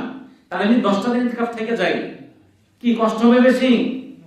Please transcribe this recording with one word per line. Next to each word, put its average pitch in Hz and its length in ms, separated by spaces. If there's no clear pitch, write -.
তাহলে 185 180
আমি 233 80
দশটা 202 380
দিন 247 140
এতেকাফ 233 300
থেকে 220 200
যাই, - 380
কি 233 200
কষ্ট 226 240
হবে 240 160
বেশি? 247 600